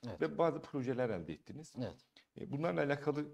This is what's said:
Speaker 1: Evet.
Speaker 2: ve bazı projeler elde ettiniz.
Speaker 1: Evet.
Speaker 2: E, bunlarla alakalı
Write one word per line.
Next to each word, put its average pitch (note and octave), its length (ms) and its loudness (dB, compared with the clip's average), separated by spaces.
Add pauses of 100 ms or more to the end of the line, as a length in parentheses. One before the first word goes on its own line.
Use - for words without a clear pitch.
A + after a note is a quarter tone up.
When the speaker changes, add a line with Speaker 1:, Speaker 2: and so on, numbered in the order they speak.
Speaker 1:
Evet. G2 140 -4
Speaker 2:
ve D#3+ 160 0
bazı E3 240 4
projeler B2+ 480 0
elde E2 240 -4
ettiniz. - 440 -12
Speaker 1:
Evet. A2 280 -6 (340)
Speaker 2:
E, - 120 -6
bunlarla D#3+ 320 2
alakalı C#3+ 500 2